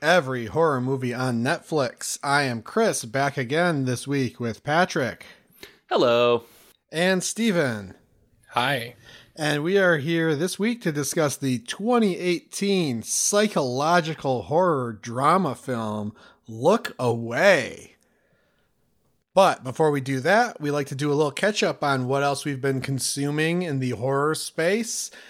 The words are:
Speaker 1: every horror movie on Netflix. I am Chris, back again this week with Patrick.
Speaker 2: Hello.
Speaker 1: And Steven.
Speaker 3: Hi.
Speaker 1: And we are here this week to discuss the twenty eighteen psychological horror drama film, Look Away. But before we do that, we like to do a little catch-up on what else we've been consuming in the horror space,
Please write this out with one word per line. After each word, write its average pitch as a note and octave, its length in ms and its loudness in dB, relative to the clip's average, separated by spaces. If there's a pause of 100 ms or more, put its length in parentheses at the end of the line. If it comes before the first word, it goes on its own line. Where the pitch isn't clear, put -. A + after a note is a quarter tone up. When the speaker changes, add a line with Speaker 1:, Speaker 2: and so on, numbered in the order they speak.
Speaker 1:
every C3+ 460 2
horror C#3+ 340 0
movie B2+ 320 -2
on B2 300 -2
Netflix. C#3+ 800 -4
I C#3+ 220 2
am A#2+ 180 -4
Chris, A3 420 -2
back C3+ 320 -2
again D3 480 0
this B2+ 220 -2
week C3+ 320 -2
with A#2 240 -6
Patrick. D3 640 -2 (600)
Speaker 2:
Hello. A#2+ 560 4 (480)
Speaker 1:
And F3+ 280 2
Steven. D#3 760 -2 (560)
Speaker 3:
Hi. B2 440 -2 (400)
Speaker 1:
And D3+ 300 -2
we F#3 120 0
are F3+ 200 4
here D#3+ 400 0
this E3+ 240 -4
week A#3 220 -2
to E3+ 100 -2
discuss D3 440 0
the B2+ 220 -2
twenty G#3+ 580 0
eighteen F3 880 -2
psychological D3+ 1400 0
horror C#3+ 500 0
drama C3 640 0
film, G#2+ 580 -6 (320)
Look D3 500 0
Away. A#2+ 1000 0 (1400)
But F3+ 280 4
before C3 280 0
we C#3+ 100 0
do C3 200 -4
that, G3+ 420 2
we D3 80 -2
like C#3+ 160 -2
to - 80 -10
do D3 180 0
a - 0 -
little D3 180 2
catch-up F#3+ 540 -2
on C3 240 0
what C#3 140 0
else C#3+ 240 -2
we've C#3 160 -6
been C3+ 180 0
consuming D3 800 -2
in D3 200 -2
the B2+ 100 -2
horror C3+ 440 0
space, G3 760 -2 (200)